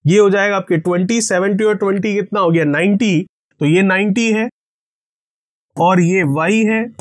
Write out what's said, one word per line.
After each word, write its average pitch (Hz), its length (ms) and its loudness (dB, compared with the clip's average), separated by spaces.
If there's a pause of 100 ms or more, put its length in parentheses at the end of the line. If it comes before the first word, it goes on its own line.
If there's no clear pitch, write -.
ये 180 140 2
हो 202 120 6
जाएगा 202 260 0
आपके 190 200 -2
ट्वेंटी, 180 440 -2
सेवेंटी 202 440 0
और 214 120 0
ट्वेंटी 202 380 -2
कितना 202 260 -4
हो 175 100 2
गया, 165 140 2
नाइंटी। 185 640 0 (340)
तो 147 60 0
ये 170 160 2
नाइंटी 202 500 0
है 220 160 -2 (1300)
और 180 240 2
ये 180 220 0 (120)
वाई 185 300 -2
है 220 200 -2 (160)